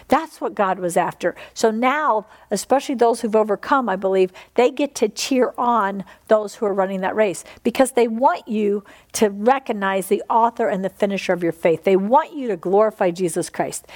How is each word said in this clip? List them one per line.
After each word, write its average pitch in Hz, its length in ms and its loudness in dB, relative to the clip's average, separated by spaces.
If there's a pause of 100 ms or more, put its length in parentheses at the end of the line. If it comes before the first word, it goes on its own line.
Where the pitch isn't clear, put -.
That's 311 320 -2
what 269 160 -6
God 190 240 0
was 175 160 -2
after." 170 400 -2 (180)
So 226 160 0
now, 254 560 0 (240)
especially 254 460 -2
those 233 240 2
who've 220 160 0
overcome, 214 520 0
I 190 60 0
believe, 190 380 0 (240)
they 247 160 4
get - 240 -4
to 226 120 0
cheer - 480 -2
on 202 480 0 (220)
those 214 300 2
who 226 100 -4
are 196 80 0
running 190 280 -2
that 185 120 -2
race 208 300 0 (180)
because 247 300 0
they 240 160 2
want 254 400 0
you 208 340 -2 (300)
to 214 180 2
recognize 202 760 -2
the 208 200 -2
author 233 380 2
and 190 180 -2
the 185 60 -4
finisher 196 420 -2
of 175 120 -4
your 165 80 0
faith. 165 320 0
They 196 120 4
want 226 360 2
you 269 160 -8
to 196 80 -4
glorify 196 560 0
Jesus 170 380 -4
Christ. - 460 -6